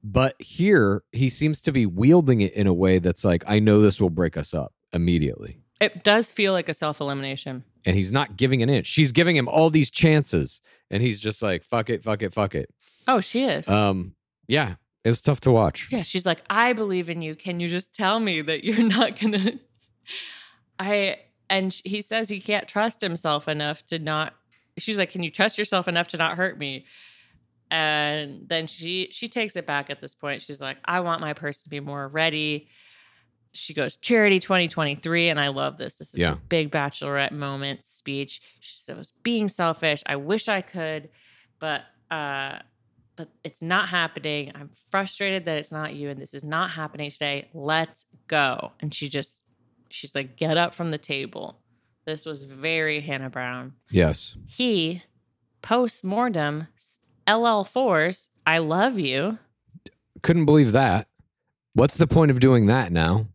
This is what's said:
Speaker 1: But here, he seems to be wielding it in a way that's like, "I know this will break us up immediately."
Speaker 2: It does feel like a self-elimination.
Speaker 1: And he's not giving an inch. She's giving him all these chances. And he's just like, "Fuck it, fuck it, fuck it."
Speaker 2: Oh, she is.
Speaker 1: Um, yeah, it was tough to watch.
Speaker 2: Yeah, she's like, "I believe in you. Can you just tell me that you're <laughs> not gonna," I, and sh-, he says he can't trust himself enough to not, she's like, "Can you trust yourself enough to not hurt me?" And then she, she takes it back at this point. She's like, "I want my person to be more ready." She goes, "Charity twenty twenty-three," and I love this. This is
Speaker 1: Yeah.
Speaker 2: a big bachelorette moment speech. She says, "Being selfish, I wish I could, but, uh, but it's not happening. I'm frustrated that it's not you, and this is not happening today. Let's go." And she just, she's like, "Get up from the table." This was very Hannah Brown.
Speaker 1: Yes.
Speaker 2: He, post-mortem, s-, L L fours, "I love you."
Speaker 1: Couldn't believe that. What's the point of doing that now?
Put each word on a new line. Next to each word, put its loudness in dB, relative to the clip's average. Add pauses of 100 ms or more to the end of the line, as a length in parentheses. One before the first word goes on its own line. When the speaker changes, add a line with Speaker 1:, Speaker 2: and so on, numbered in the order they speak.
Speaker 1:
But 2
here, 4
he 0
seems -2
to -2
be 2
wielding 6
it 2
in 2
a 6
way 6
that's 0
like, 4
"I 4
know 8
this 6
will 4
break -2
us -8
up -4 (180)
immediately." 0 (200)
Speaker 2:
It 0
does 4
feel 0
like -2
a -4
self-elimination. -6 (220)
Speaker 1:
And 2
he's 0
not 0
giving 2
an 2
inch. 2
She's 4
giving 4
him 2
all 6
these 4
chances. 2 (280)
And -2
he's 0
just -4
like, -2
"Fuck -2
it, -2
fuck -2
it, -4
fuck 0
it." -4 (380)
Speaker 2:
Oh, 4
she -2
is. -2
Speaker 1:
Um, 2 (320)
yeah, 0 (300)
it 2
was 2
tough 2
to 6
watch. 4
Speaker 2:
Yeah, -2
she's -4
like, -2
"I 2
believe -4
in -6
you. -8
Can -8
you -2
just -6
tell 0
me 0
that -4
you're 2
<laughs> -
not 2
gonna," 0 (1300)
I, 0 (320)
and 0
sh-, -12
he -4
says -4
he -6
can't -4
trust -2
himself -2
enough -4
to -6
not, -4 (440)
she's -6
like, -2
"Can -6
you -4
trust -2
yourself -2
enough -2
to -12
not 0
hurt -4
me?" -10 (840)
And -2
then -4
she, -8
she -12
takes -6
it -8
back -4
at -10
this -16
point. -10
She's -14
like, -10
"I -2
want -4
my -6
person -10
to -20
be -10
more -10
ready." -4 (840)
She -12
goes, -4
"Charity 4
twenty 2
twenty-three," -2
and 0
I 0
love -4
this. -12
This -18
is -8
Speaker 1:
Yeah. 2
Speaker 2:
a -4
big -2
bachelorette -4
moment -10
speech. -10 (180)
She -20
says, -16 (100)
"Being -2
selfish, -2
I -4
wish -4
I -2
could, -8 (500)
but, -6 (300)
uh, -8 (560)
but -16 (140)
it's -14
not 0
happening. -4
I'm -18 (220)
frustrated -2
that -4
it's -10
not -8
you, -8
and -12
this -18
is -14
not -2
happening -10
today. -6
Let's -4 (220)
go." 0 (100)
And -6
she -8
just, -8 (460)
she's -16
like, -8
"Get 0
up 0
from -6
the -6
table." -10 (460)
This -8
was -12
very -4
Hannah -8
Brown. -10 (160)
Speaker 1:
Yes. 0 (100)
Speaker 2:
He, -2 (680)
post-mortem, -2 (100)
s-, -20 (260)
L 4
L 2
fours, 0 (160)
"I 4
love 0
you." -2 (840)
Speaker 1:
Couldn't 4
believe 6
that. 2 (640)
What's 4
the 4
point 6
of 2
doing 8
that 2
now? 2